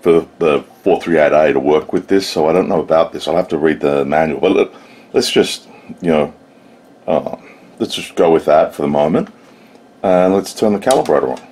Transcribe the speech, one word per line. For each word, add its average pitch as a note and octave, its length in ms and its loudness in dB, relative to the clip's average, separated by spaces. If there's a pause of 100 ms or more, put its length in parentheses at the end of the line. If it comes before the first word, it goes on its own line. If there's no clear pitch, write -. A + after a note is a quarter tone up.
for E2 260 2 (120)
the D2+ 240 0 (200)
four F2 180 2
three E2 180 0
eight D2 140 4
A D2+ 200 4
to C2+ 80 0
work D2+ 320 0
with F2+ 160 -4
this. G2 180 0
So D#2 220 -2
I D#2+ 40 2
don't F2+ 160 2
know E2+ 120 -2
about D#2+ 320 0
this. D2 160 -10
I'll D#2 80 0
have F2+ 120 -2
to E2 100 -4
read D#2 220 0
the C#2+ 240 0
manual. D2 360 -2
But F2 120 2
let, G2+ 180 0 (420)
let's B2 180 -2
just, - 380 -2 (320)
you E2+ 100 -2
know, D2+ 240 0 (720)
uh, - 300 -4 (420)
let's A2+ 160 -6
just - 220 -14
go F2 140 2
with D#2+ 160 2
that D2+ 280 2
for - 80 -8
the C#2+ 60 -2
moment, D2+ 400 -2 (720)
and F#2 300 2
let's F#2+ 220 -2
turn G#2+ 180 0
the G2+ 60 -2
calibrator D#2 540 0
on. - 200 -14